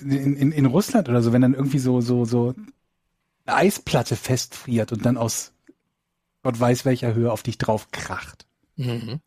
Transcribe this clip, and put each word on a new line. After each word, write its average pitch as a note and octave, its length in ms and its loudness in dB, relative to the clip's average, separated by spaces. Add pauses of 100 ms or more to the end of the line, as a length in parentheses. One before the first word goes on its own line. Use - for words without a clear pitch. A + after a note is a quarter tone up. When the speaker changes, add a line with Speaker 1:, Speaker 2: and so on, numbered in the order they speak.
Speaker 1:
in, C#3 340 -2
in, C#3 160 2
in C#3+ 140 2
Russland D#3+ 420 2
oder A#2+ 140 2
so, A#2 100 2
wenn B2 80 6
dann B2+ 140 6
irgendwie C#3 240 0
so, B2+ 220 2
so, A#2+ 240 2
so A#2+ 300 0 (920)
eine - 120 0
Eisplatte - 580 0
festfriert - 760 -4
und A2+ 160 -2
dann B2 100 2
aus - 360 -4 (920)
Gott A#2+ 160 -2
weiß B2 260 2
welcher B2 300 0
Höhe A#2 160 2
auf G#2+ 140 -4
dich - 140 -6
drauf - 340 -2
kracht. - 540 -10 (280)
Speaker 2:
Mhm. A#2+ 520 -8